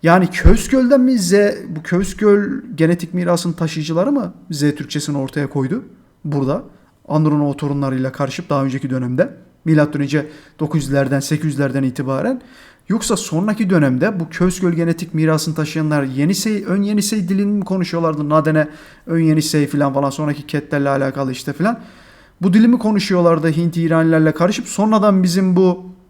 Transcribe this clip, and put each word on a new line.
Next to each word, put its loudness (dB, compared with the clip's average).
Yani 4
Kösgöl'den 4
mi 2
Z, 0
bu -10
Kösgöl 0
genetik 0
mirasın 0
taşıyıcıları -2
mı -2
Z -6
Türkçesini -2
ortaya -4
koydu -4
burada? -2
Andronov 2
torunlarıyla -4
karışıp -6
daha 0
önceki -4
dönemde, -2
milattan 2
önce -2
dokuz -2
yüzlerden, 0
sekiz -4
yüzlerden -2
itibaren. -4
Yoksa -2
sonraki -2
dönemde 2
bu -6
Kösgöl -2
genetik -4
mirasını 0
taşıyanlar -2
Yenisey, -2
ön -2
Yenisey -2
dilini 0
mi -2
konuşuyorlardı? -2
Nadene, 2
ön 0
Yenisey 2
falan 0
falan, 0
sonraki -6
Ketlerle -2
alakalı -2
işte -8
falan. -2
Bu 2
dili 6
mi 4
konuşuyorlardı 2
Hint 0
İranilerle 2
karışıp -2
sonradan 2
bizim 2
bu 2